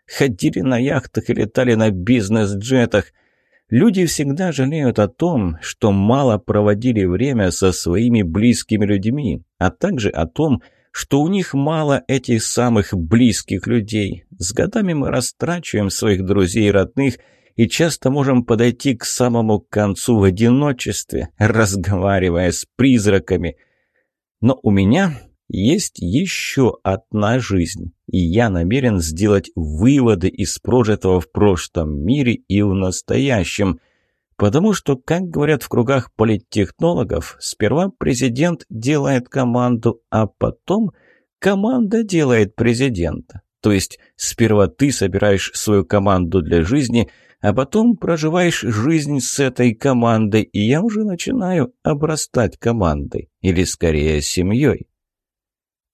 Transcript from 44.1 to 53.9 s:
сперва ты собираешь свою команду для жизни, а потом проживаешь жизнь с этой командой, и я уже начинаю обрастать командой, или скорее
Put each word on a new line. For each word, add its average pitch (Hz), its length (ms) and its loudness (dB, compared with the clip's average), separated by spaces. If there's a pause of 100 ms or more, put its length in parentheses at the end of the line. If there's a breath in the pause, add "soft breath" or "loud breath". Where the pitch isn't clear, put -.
сперва 104 520 2
ты 139 260 0
собираешь 98 600 0
свою 101 320 2
команду 95 560 2
для 80 220 2
жизни, 120 460 0 (320 soft breath)
а 104 120 0
потом 208 420 2
проживаешь 165 640 0
жизнь 143 580 0
с - 200 -4
этой 123 340 2
командой, 113 720 2
и - 160 -6
я 123 220 2
уже 214 220 -2
начинаю 180 680 -2 (100)
обрастать 147 720 -2
командой, 85 720 -2 (120)
или 92 220 2
скорее 78 580 0